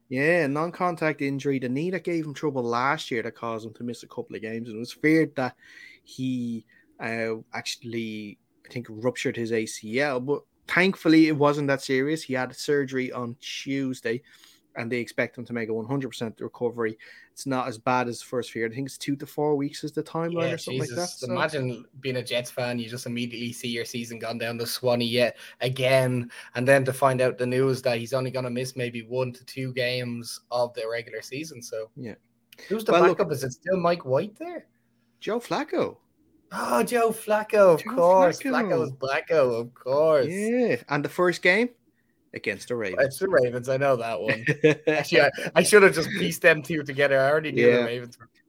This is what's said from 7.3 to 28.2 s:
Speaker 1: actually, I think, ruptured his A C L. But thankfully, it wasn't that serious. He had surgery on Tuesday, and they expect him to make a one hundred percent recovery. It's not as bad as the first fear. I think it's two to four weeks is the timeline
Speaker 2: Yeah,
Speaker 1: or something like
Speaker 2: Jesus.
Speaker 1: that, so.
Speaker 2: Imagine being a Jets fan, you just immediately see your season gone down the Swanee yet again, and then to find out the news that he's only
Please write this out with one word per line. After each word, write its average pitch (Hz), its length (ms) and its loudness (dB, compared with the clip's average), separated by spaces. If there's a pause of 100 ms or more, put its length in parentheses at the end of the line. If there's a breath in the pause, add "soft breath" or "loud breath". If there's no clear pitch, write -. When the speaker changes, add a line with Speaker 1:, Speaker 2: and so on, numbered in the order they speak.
Speaker 1:
actually, 110 840 -8 (280)
I - 60 -20
think, 120 180 -10
ruptured 117 460 -4
his 117 160 -4
A 113 120 0
C 110 360 -6
L. 139 200 0
But 139 220 -2 (260)
thankfully, 165 600 6
it 156 80 0
wasn't 147 320 2
that 135 120 0
serious. 139 420 0
He 131 120 -6
had 127 200 -4
surgery 131 560 -2
on 120 300 -8
Tuesday, 131 800 -6 (560 loud breath)
and 117 140 -6
they 123 80 -2
expect 117 400 -4
him 123 80 -10
to 123 60 -14
make 117 160 -4
a 113 60 -4
one 110 120 -6
hundred 135 220 -4
percent 110 320 -10
recovery. 117 580 -4 (340 loud breath)
It's - 140 -16
not 127 220 -2
as 110 100 -8
bad 127 300 2
as 113 120 -8
the - 60 -18
first 123 260 -6
fear. 113 140 -4
I 113 80 -8
think 135 140 -6
it's - 100 -16
two 139 180 -4
to 143 100 -10
four 151 300 0
weeks 143 280 -4
is 151 80 -8
the 156 100 -4
timeline 165 460 -4
Speaker 2:
Yeah, 165 60 -4
Speaker 1:
or - 40 -6
something 131 220 -6
like 127 100 -4
Speaker 2:
Jesus. 175 280 -6
Speaker 1:
that, 127 80 -8
so. 120 60 -6
Speaker 2:
Imagine 135 520 -2 (160)
being 127 160 -4
a 123 60 -4
Jets 123 280 -4
fan, 123 280 -4
you 113 100 -6
just 120 180 -10
immediately 120 460 -6
see 120 160 -10
your 117 160 -4
season 117 340 -10
gone 113 200 -8
down 117 180 -6
the 117 100 -6
Swanee 120 400 0
yet 117 300 2 (240 loud breath)
again, 127 720 2 (240 loud breath)
and 123 120 -2
then 135 180 6
to 127 80 0
find 131 280 2
out 127 180 2
the 123 80 -2
news 127 360 0
that 120 160 0
he's 117 160 -8
only 131 160 -2